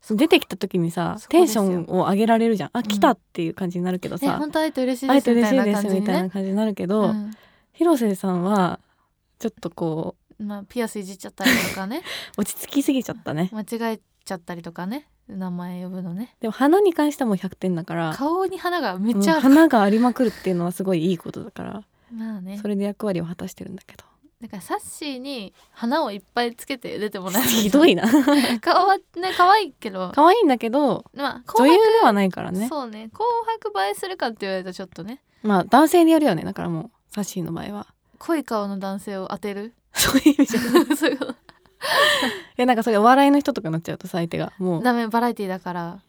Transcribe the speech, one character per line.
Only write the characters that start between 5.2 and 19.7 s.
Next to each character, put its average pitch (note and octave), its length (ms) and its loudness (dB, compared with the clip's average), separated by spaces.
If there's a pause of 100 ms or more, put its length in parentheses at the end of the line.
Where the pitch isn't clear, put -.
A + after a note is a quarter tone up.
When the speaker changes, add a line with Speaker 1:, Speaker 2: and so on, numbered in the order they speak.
Speaker 2:
て B3 100 0
嬉 A#3 180 4
し - 20 2
い C4+ 40 2
で C4 60 4
す」 - 40 2
Speaker 1:
み - 0 -
た G#3 60 0
い - 20 2
な - 0 -
感 G3+ 100 0
じ G#3 40 -2
に G3 60 0
ね。 F#3+ 80 0
Speaker 2:
み G#3 60 -2
た D4 120 0
い F3+ 40 -2
な F#3+ 60 -4
感 G3 140 -6
じ F#3+ 60 -4
に F#3+ 60 -2
な A3 100 0
る G#3+ 80 -2
け F#3 140 -6
ど、 G#3+ 160 0
Speaker 1:
う A3+ 40 2
ん。 G#3+ 260 -6 (380)
Speaker 2:
広 D#4+ 280 2
瀬 G#3 160 0
さ F#3+ 160 -4
ん F3+ 120 -2
は、 F#3+ 380 0 (580)
ち - 80 -6
ょ - 20 -2
っ - 20 -8 (100)
と E3+ 80 -8
こ E3 460 -6 (240)
う、 G#3+ 40 -10
Speaker 1:
ま G#3 160 -8
あ、 G3 80 -16
ピ A#3+ 160 -6
ア A3 60 -4
ス G#3 100 -10
い F#3+ 60 -10
じ G3 80 -16
っ F#3 40 -18
ち - 80 -20
ゃ G#3 40 -12
っ - 20 -18
た G3 140 -8
り B3+ 60 4 (180)
と - 60 -10
か F#3+ 120 -8
ね。 C#4 160 -8 (160)
Speaker 2:
<laughs> - 180 -16
落 G#3 160 -4
ち - 140 -12
着 - 20 -18
き C#4 140 0
す - 80 0
ぎ C4 100 2
ち - 80 -8
ゃ - 40 -8
っ A#3 100 -14
た B2+ 100 -8
ね。 E3+ 200 -2
Speaker 1:
間 G#3+ 80 -8
違 A3+ 340 -6
え G#3+ 60 -20 (240)
ち - 60 -12
ゃ G3 40 -6
っ F3 40 -14
た F3 160 -14
り F3 60 -14
と E3+ 120 -14
か F3 140 -10
ね。 C4+ 200 -10 (220)
名 F#3 220 -8
前 F3+ 320 -10
呼 F3+ 60 -10
ぶ F#3 120 -10
の F3 120 -10
ね。 G#3+ 280 -12
Speaker 2:
で A3+ 80 -4
も、 - 20 -6
花 D#4 300 4
に G4 120 4
関 D4 200 0
し - 40 -12
て C#4 60 -2
は A#3 60 0
も G3 60 2
う - 20 -4
百 F#3 180 -8
点 F#3 200 -2
だ E3 100 -6
か E3+ 80 -8
ら。 E3 200 -2
Speaker 1:
顔 E4 320 -2
に F#4 120 -6
花 F4 240 -4
が F#3 180 -4
め G#3+ 120 0
っ G3 80 0
ち G3+ 100 2
ゃ D#4+ 80 4
あ - 20 2
る。 B3+ 80 4
Speaker 2:
う C4+ 40 8
ん、 C#4 40 10
花 D#4+ 140 8
が A#3 140 4